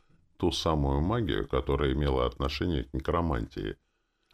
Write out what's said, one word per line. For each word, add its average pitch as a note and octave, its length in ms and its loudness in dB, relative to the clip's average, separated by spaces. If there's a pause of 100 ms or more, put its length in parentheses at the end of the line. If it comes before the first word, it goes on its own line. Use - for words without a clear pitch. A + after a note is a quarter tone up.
(380)
ту F2 140 2
самую C#2+ 480 2
магию, D#2+ 480 0
которая C#2 460 0
имела C2+ 320 2
отношение C2+ 580 -2
к - 100 -12
некромантии. C2 840 -2 (560)